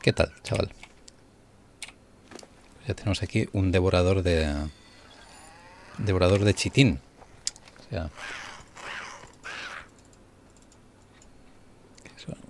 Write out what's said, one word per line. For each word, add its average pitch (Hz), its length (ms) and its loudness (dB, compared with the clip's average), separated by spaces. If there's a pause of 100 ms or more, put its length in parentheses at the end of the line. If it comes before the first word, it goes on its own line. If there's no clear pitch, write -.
¿qué - 120 2
tal, - 180 0 (100)
chaval? - 300 -2 (2250)
Ya 98 60 -4
tenemos - 280 -4
aquí - 300 -2
un 95 180 2
devorador 90 520 4
de, 82 280 2 (1500)
devorador 98 440 4
de 101 120 4
chitín. 101 460 4 (800)
O - 100 -20
sea, 82 180 -6 (4000)
eso, - 180 -14 (160)